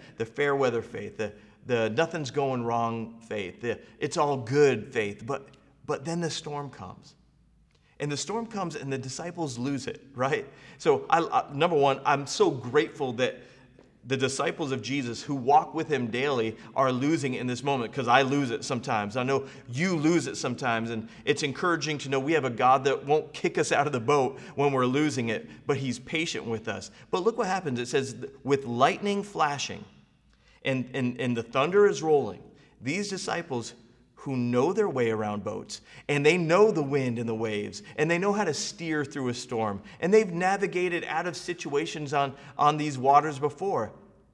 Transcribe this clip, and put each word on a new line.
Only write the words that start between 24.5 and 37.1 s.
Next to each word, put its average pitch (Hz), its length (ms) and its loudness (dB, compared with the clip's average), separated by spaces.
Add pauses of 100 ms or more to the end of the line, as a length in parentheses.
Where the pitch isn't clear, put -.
when 143 160 2
we're 127 140 2
losing 131 420 0
it, 107 220 -4 (160)
but 143 100 0
he's 123 240 -4
patient 160 460 -4
with 110 240 -4
us. 95 200 -6 (220)
But 180 120 0
look 233 140 2
what 220 100 0
happens. 165 340 -2
It 120 80 -6
says, 135 260 0 (300)
With 135 180 2
lightning 165 600 2
flashing 143 600 -2 (800)
and, 127 300 -2
and, 123 260 -2
and 123 160 -2
the 113 80 -2
thunder 175 420 4
is 165 160 2
rolling, 135 420 2 (360)
these 180 300 -4
disciples 165 640 -6 (480)
who 135 140 -6
know 123 380 2
their 208 160 0
way 120 220 2
around 104 300 -2
boats, 101 380 -8 (300)
and 143 160 2
they 170 120 6
know 180 340 6
the 160 120 2
wind 131 340 0